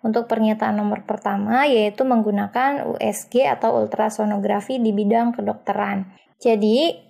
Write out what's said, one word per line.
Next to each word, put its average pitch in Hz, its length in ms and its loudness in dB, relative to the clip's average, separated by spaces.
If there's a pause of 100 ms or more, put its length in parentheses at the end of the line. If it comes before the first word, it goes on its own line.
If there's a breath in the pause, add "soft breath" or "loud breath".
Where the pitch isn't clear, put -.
Untuk 233 240 0
pernyataan 220 560 0
nomor 208 240 -2
pertama, 214 640 -2
yaitu 226 400 2
menggunakan 226 800 0
U - 80 -4
S - 320 -4
G 254 160 2
atau 226 400 0
ultrasonografi 208 960 -2
di 226 160 2
bidang 233 400 2
kedokteran. 202 800 -4 (240 loud breath)
Jadi, 226 560 2 (140)